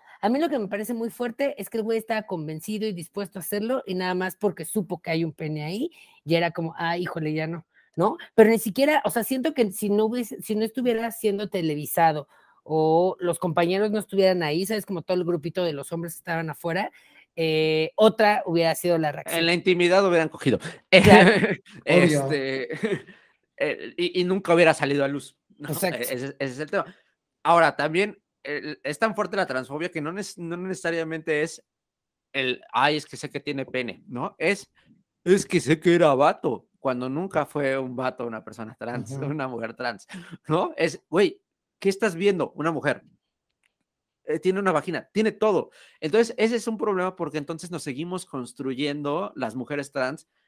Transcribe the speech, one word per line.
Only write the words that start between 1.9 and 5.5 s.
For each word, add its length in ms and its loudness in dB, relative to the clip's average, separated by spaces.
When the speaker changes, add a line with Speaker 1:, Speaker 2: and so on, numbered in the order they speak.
Speaker 1:
estaba 240 -4
convencido 640 -6
y 60 -4
dispuesto 460 -10
a 40 -10
hacerlo, 440 -4
y 80 -6
nada 200 -2
más 220 -4
porque 280 -2
supo 360 -4
que 120 -8
hay 120 0
un 80 -4
pene 320 -6